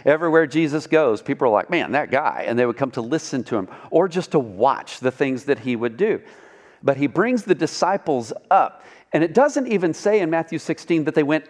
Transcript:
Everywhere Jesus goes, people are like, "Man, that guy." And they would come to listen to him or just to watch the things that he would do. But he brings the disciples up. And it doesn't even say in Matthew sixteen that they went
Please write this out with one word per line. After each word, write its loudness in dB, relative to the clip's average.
Everywhere 4
Jesus 0
goes, 2
people -2
are 2
like, 2
"Man, -2
that -2
guy." -2
And -2
they 4
would -2
come -4
to -6
listen -4
to -4
him -4
or 2
just -6
to 2
watch -2
the 0
things -4
that 0
he -4
would -4
do. 0
But 0
he 0
brings 0
the 0
disciples -2
up. 2
And 2
it -2
doesn't 2
even 0
say 2
in -2
Matthew -2
sixteen -2
that -2
they 4
went 0